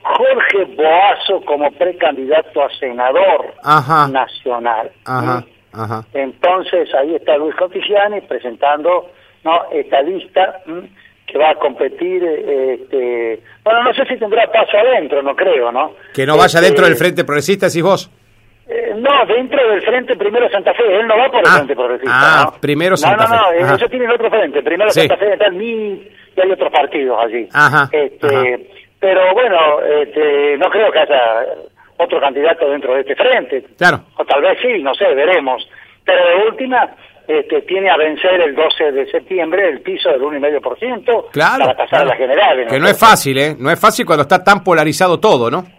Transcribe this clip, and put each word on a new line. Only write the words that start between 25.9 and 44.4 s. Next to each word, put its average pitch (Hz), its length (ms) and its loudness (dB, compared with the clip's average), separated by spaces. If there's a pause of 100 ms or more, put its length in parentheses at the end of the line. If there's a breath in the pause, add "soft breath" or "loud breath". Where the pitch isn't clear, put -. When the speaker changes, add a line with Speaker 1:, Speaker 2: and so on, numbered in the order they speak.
Speaker 1:
y 185 60 -2
hay 185 100 2
otros 180 220 -2
partidos 139 500 0
allí. 113 300 -4
Speaker 2:
Ajá, 143 400 2
Speaker 1:
Este, 147 340 -2
Speaker 2:
ajá. 135 200 2 (520 soft breath)
Speaker 1:
pero - 360 2
bueno, 226 220 2 (440)
este, 147 560 0
no 175 140 0
creo 202 200 2
que - 80 0
haya 143 220 2 (800 soft breath)
otro 170 220 -2
candidato 143 500 0
dentro 135 240 -2
de 139 80 0
este 135 140 -4
frente. 196 480 -2 (120)
Speaker 2:
Claro. 175 240 2 (160)
Speaker 1:
O 151 80 -2
tal - 160 0
vez 180 220 2
sí, 233 200 -2
no 135 120 -2
sé, 202 100 -2 (100)
veremos. 139 540 0 (380 soft breath)
Pero 180 200 2
de 190 220 2
última, 247 400 -2 (380 soft breath)
este, 151 360 -2
tiene 190 280 -2
a 165 80 4
vencer 165 420 0
el 147 140 0
doce 156 360 0
de 135 200 -2
septiembre 175 580 -2
el 131 140 -4
piso 185 260 -4
del 135 140 0
uno 151 160 -6
y - 20 -6
medio 143 220 -2
por 123 160 -6
ciento 233 520 -2
Speaker 2:
Claro, 196 360 2
Speaker 1:
para 127 100 0
pasar - 80 -2
a - 40 -10 (160)
Speaker 2:
claro. 139 40 -2
Speaker 1:
las 123 100 0
generales, 131 480 2
¿no? 117 60 -4
Speaker 2:
Que 131 80 0
no 175 80 2
es 208 100 2
fácil, 175 380 4
¿eh? 147 220 0
No 131 120 -2
es 165 80 0
fácil 220 280 2
cuando 156 160 2
está 180 200 2